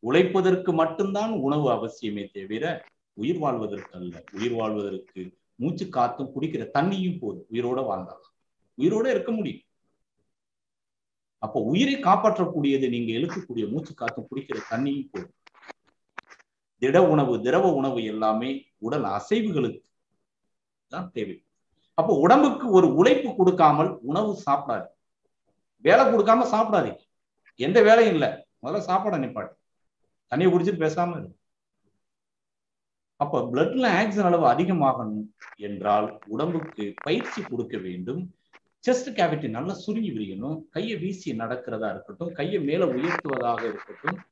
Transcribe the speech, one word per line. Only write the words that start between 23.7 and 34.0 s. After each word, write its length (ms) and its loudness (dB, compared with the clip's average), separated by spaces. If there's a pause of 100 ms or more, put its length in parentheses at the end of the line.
உணவு 360 -2
சாப்பிடாது, 480 -2 (960)
வேலை 200 8
கொடுக்காம 440 4
சாப்பிடாதீங்க. 540 0 (580)
எந்த 220 4
வேலையும் 320 8
இல்ல, 140 2 (280)
முதல்ல 280 -6
சாப்பாடை 340 0
நிப்பாட்டு, 360 -8 (800)
தண்ணியை 180 4
குடிச்சிட்டு 340 0
பேசாம 320 -2
இரு. 120 -12 (1900)
அப்ப 240 0
பிளட்ல 480 0
ஆக்சிஜன் 360 2